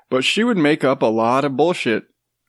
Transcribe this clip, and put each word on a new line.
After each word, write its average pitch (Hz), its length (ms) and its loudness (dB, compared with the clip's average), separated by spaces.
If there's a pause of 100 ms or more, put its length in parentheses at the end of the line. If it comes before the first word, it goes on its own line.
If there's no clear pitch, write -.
But 131 160 -2
she - 180 0
would 240 140 0
make 156 260 2
up 160 180 0
a 135 40 0
lot 117 400 0
of 135 120 -4
bullshit 147 460 0 (460)